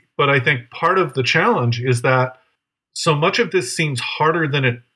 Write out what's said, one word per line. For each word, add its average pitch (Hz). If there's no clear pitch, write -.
But 143
I 139
think 131
part 175
of 160
the 131
challenge 135
is 123
that 127
so -
much 165
of 233
this 180
seems 147
harder 160
than 139
it 120